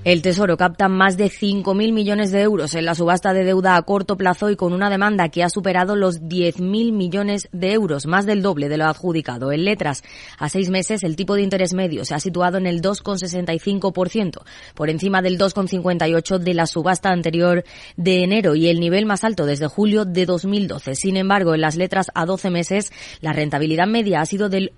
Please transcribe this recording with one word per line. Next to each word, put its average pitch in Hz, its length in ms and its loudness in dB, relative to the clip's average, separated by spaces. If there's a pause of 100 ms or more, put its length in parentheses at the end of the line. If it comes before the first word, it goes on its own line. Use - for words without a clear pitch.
El 175 160 4
Tesoro 175 360 2
capta 180 320 2
más 190 280 4
de 202 120 2
cinco 196 460 -2
mil 220 180 2
millones 208 400 0
de 196 80 2
euros 180 340 2
en 165 120 -2
la 165 100 0
subasta 175 360 2
de 190 120 2
deuda 185 320 4
a 170 60 4
corto 196 340 -2
plazo 190 340 0
y 202 60 2
con 175 160 0
una 196 180 0
demanda 196 380 2
que 170 160 0
ha 175 40 0
superado 185 460 0
los 180 340 0
diez 175 300 0
mil 208 320 0
millones 202 600 -2
de 185 200 -2
euros, 160 340 0
más 190 200 0
del 208 160 0
doble 147 260 0
de 151 100 -2
lo 156 80 2
adjudicado. 151 680 -2
En 156 120 0
letras, 190 380 -2 (380)
a 151 80 -4
seis 190 220 -2
meses, 190 340 -2
el 160 100 -2
tipo 196 220 -2
de 202 60 2
interés 185 300 0
medio 180 320 -2
se 147 120 -4
ha - 20 -2
situado 180 400 0
en 185 80 0
el 175 140 0
dos 196 200 -2
coma 202 180 -4
sesenta 175 360 -4
y 160 60 -4
cinco 196 320 -2
por 180 160 0
ciento, 190 360 -4 (300)
por 151 160 -2
encima 185 320 0
del 185 160 0
dos 190 160 2
coma 190 140 -2
cincuenta 175 400 0
y 165 60 2
ocho 175 260 0
de 175 140 0
la 165 120 2
subasta 180 440 0
anterior 175 520 2 (340)
de 180 280 2
enero 190 320 4
y 165 140 4
el 170 100 2
nivel 180 260 2
más 208 160 0
alto 208 240 0
desde 143 220 -2
julio 214 360 2
de 180 220 0
dos 175 200 -2
mil 202 200 0
doce. 139 300 -8
Sin 190 200 -2
embargo, 190 380 2
en 160 60 2
las 156 160 0
letras 185 400 -2
a 165 100 0
doce 185 240 -2
meses, 180 400 -2 (300)
la 160 120 -4
rentabilidad 156 540 0
media 208 340 0
ha 156 60 0
sido 202 220 -2
del 190 300 -2